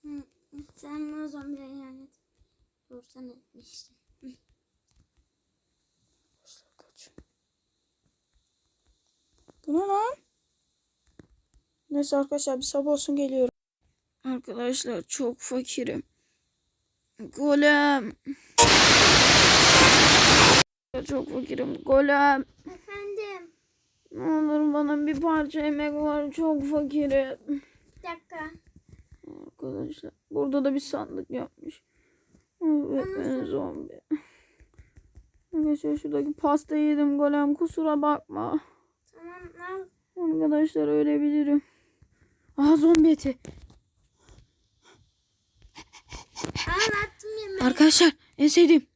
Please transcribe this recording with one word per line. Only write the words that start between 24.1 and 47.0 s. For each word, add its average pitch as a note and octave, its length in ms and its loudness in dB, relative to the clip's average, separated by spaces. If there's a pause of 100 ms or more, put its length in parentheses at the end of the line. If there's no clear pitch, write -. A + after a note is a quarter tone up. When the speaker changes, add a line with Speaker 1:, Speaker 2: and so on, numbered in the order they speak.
Speaker 2:
Ne - 100 -12
olur D4+ 520 0
bana D4 320 -2
bir D4 140 -4
parça D#4 440 -2
yemek D4 300 -4
var. D4 360 -4
Çok D#4 340 -4
fakirim. C#4+ 760 -4 (100)
Speaker 1:
Bir - 540 -12
dakika. E4 480 -14 (960)
Speaker 2:
Arkadaşlar D#4 680 -14 (180)
burada C#4+ 340 -4
da C#4 100 -2
bir C#4 60 -4
sandık - 500 -10
yapmış. - 520 -14 (760)
Evet, D4 460 -2
Speaker 1:
Ama F#4+ 120 -8
Speaker 2:
ben - 40 -8
Speaker 1:
sen- C4 220 -6
Speaker 2:
zombi. - 560 -10 (1500)
Arkadaşlar D4+ 420 -2
şuradaki D4 360 -6
pastayı D4+ 520 -2
yedim D4 340 0
golem. C#4+ 360 0
Kusura D#4 480 -4
bakma. D4 580 -4 (520)
Speaker 1:
Tamam, E4+ 300 -20 (760)
al. D#4+ 260 -2
Speaker 2:
Arkadaşlar D4+ 460 0
ölebilirim. D4 760 0 (920)
Aha D4 200 4
zombi D#4+ 340 4
eti. C4+ 280 -4 (3250)
Speaker 1:
Al, G#4 240 0 (120)